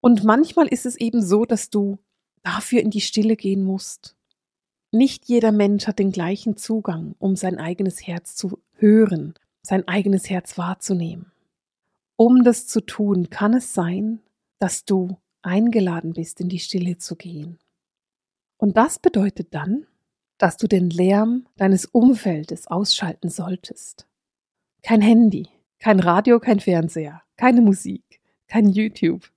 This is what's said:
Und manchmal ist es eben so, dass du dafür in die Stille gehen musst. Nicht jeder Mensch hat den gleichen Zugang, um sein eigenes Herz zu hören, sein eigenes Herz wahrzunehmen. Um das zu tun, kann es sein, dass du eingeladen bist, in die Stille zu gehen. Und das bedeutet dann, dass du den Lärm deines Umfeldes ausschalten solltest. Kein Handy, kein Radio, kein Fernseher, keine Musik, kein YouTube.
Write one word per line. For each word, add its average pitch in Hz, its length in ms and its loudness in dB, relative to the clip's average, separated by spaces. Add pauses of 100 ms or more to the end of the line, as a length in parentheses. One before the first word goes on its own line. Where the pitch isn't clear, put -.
Und 233 220 4
manchmal 277 440 2
ist - 180 -4
es 247 100 -8
eben 233 260 -2
so, 208 240 2
dass 240 240 -4
du 202 300 -4 (420)
dafür 208 400 -2
in 214 80 0
die 208 120 -4
Stille 220 340 0
gehen 196 280 -4
musst. - 520 -8 (760)
Nicht - 340 0
jeder 226 260 2
Mensch 202 340 2
hat 214 140 -4
den 196 120 0
gleichen 196 460 -4
Zugang, 170 640 -8
um 190 160 -2
sein 185 240 -6
eigenes 175 480 -6
Herz 170 280 -12
zu - 240 -8 (140)
hören, 202 600 2 (260)
sein 190 260 -4
eigenes 190 420 -2
Herz 180 280 -8
wahrzunehmen. 175 760 -6 (840)
Um 240 280 6
das 233 240 2
zu 214 140 -2
tun, 196 480 -2
kann 214 240 0
es 247 200 -2
sein, 202 480 -4 (380)
dass - 260 -4
du 185 320 -2 (240)
eingeladen 185 720 -2
bist, - 260 -10
in 180 100 -6
die 180 100 -6
Stille 180 380 -4
zu - 180 -12
gehen. 165 440 -16 (1000)
Und 202 200 0
das 247 220 0
bedeutet 202 540 -2
dann, 190 320 -6 (520)
dass 180 200 0
du 226 100 -4
den 180 220 2
Lärm 202 580 0 (100)
deines 190 280 2
Umfeldes 202 840 0
ausschalten 180 640 -4
solltest. - 800 -12 (760)
Kein 226 180 4
Handy, 220 460 4 (320)
kein 208 200 2
Radio, 196 400 4
kein 220 200 0
Fernseher, 165 640 -4 (120)
keine 247 260 4
Musik, 190 600 0 (260)
kein 208 220 4
YouTube. 190 680 -2